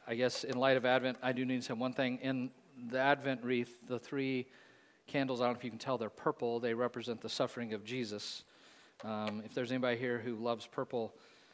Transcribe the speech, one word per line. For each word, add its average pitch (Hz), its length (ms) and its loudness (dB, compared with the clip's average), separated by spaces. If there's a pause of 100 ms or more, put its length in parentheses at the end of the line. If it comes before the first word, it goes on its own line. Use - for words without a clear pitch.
I 117 80 -2
guess 123 260 2
in 123 140 -4
light 131 200 6
of 120 80 2
Advent, 127 380 4
I 127 80 2
do 127 140 0
need 127 160 0
to - 20 -4
say 127 120 -4
one 127 180 0
thing. 127 280 0
In 131 300 -2 (380)
the 123 100 0
Advent 135 460 4
wreath, 120 420 0
the 123 140 -2
three 135 480 -2 (580)
candles, 131 340 0
I 123 40 4
don't 123 80 4
know 117 60 -4
if 113 40 -10
you 123 80 -4
can 110 80 -8
tell, 131 200 0
they're 110 120 -2
purple. 120 480 0
They 117 160 0
represent 117 460 -2
the 110 80 -6
suffering 120 460 -2
of 101 100 -6
Jesus. 107 580 -4 (600)
Um, 107 400 -2
if 110 100 -14
there's 123 160 -2
anybody 127 280 2
here 120 200 0
who 117 160 -4
loves 113 320 -2
purple, 120 480 -4 (400)